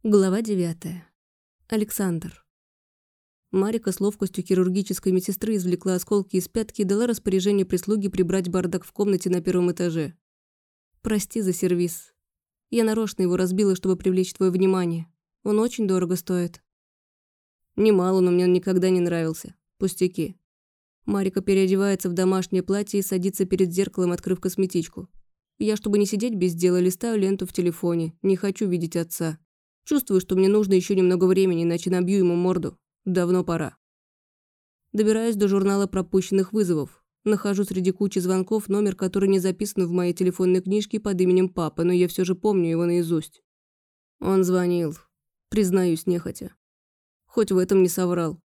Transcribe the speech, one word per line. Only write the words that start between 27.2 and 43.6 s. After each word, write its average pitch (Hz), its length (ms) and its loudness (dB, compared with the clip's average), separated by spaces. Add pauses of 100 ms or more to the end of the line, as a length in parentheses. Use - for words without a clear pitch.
в - 40 -14
телефоне. 170 680 -2
Не 196 140 2
хочу 196 320 -4
видеть 170 280 -2
отца». 165 440 -4 (480)
Чувствую, 262 320 0
что 185 160 -2
мне 190 140 4
нужно 202 240 2
ещё 185 220 2
немного 180 320 4
времени, 185 360 2
иначе 170 260 -2
набью 185 280 0
ему 175 180 2
морду. 175 420 -2 (280)
Давно 180 400 0
пора. 165 320 -4 (1120)
Добираюсь 220 460 0
до 202 100 2
журнала 196 400 2
пропущенных 190 640 -2
вызовов. 175 500 -2 (220)
Нахожу 202 400 0
среди 185 280 -2
кучи 196 280 -2
звонков 185 480 -2
номер, 202 300 0
который 196 320 0
не 196 100 4
записан 185 480 -2
в 170 40 -6
моей 175 220 0
телефонной 185 460 2
книжке 208 400 -2
под 196 220 -2
именем 185 260 4
папы, 170 380 -4
но 180 80 2
я 180 160 2
всё 185 160 -2
же 180 100 0
помню 180 340 0
его 165 160 0
наизусть. 170 560 -2 (800)